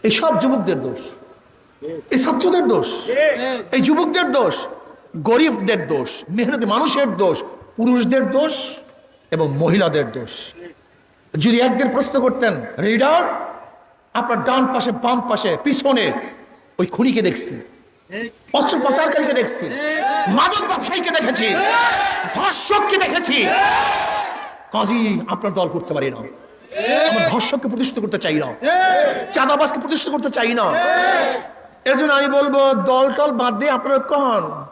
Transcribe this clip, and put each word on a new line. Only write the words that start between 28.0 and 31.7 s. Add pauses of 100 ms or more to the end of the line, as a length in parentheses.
চাই
না, (800)
চাঁদাবাজকে
প্রতিষ্ঠিত
করতে
চাই
না।" (1200)